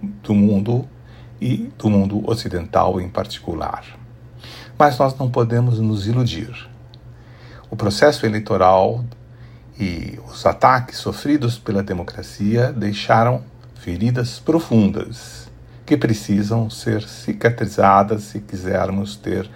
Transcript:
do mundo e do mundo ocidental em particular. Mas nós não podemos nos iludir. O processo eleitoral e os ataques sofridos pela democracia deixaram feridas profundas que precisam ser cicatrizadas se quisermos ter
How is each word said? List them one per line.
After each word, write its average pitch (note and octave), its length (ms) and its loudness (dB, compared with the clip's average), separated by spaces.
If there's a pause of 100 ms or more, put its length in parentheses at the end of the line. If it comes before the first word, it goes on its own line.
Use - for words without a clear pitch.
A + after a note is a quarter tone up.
(220)
do G#2+ 120 0
mundo G#2 540 4 (500)
e A3 400 -2
do A2 120 2
mundo G2+ 380 2
ocidental F2+ 680 -2
em F#2 120 -6
particular. - 720 -8 (960)
Mas D3 200 4
nós C3+ 200 2
não C3 120 0
podemos A#2+ 480 2
nos G#2+ 280 0
iludir. A2+ 600 -2 (1040)
O - 60 -8
processo D3+ 480 2
eleitoral G#2+ 800 2 (760)
e E2+ 400 -6 (100)
os - 180 -2
ataques B2+ 500 4
sofridos A#2+ 600 -2
pela G2+ 240 -2
democracia G2+ 880 -2
deixaram A#2 720 0 (300)
feridas B2 640 -4
profundas - 1080 0 (360)
que D3+ 120 2
precisam G#2+ 760 0
ser G#2+ 320 -4
cicatrizadas G#2 1200 2
se - 160 -12
quisermos F#2+ 760 -4
ter F#2+ 420 -6